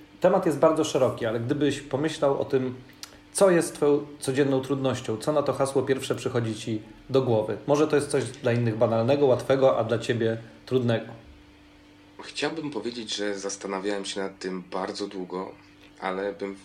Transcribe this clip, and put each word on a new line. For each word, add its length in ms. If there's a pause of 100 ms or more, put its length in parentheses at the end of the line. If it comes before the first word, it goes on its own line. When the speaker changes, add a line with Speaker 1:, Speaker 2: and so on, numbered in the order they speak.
(200)
Speaker 1:
Temat 260
jest 120
bardzo 260
szeroki, 420
ale 140
gdybyś 400
pomyślał 600
o 40
tym, 300 (580)
co 180
jest 240
twoją 320 (140)
codzienną 400
trudnością, 560
co 160
na 100
to 100
hasło 300
pierwsze 320
przychodzi 400
ci 280 (280)
do 120
głowy? 340 (100)
Może 220
to 80
jest 140
coś 140
dla 280
innych 240
banalnego, 500
łatwego, 520
a 60
dla 140
ciebie 380 (300)
trudnego. 400 (1160)
Speaker 2:
Chciałbym 480
powiedzieć, 460
że 220
zastanawiałem 680
się 160
nad 180
tym 320
bardzo 380
długo, 440 (480)
ale 320
bym 320